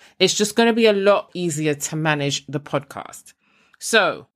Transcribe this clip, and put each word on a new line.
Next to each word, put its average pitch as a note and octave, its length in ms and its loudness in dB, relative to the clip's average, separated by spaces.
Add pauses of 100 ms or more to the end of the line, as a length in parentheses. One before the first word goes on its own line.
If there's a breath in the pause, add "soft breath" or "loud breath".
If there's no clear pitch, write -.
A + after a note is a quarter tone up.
(180 soft breath)
It's F3+ 160 2
just G#3 220 -2
gonna A#3 160 4
be A3+ 140 4
a G#3 60 6
lot G3 420 2
easier D#3 400 -2
to D3 220 -8
manage D3 500 -2
the C#3 120 -6
podcast. - 760 -10 (440 soft breath)
So D#3+ 580 0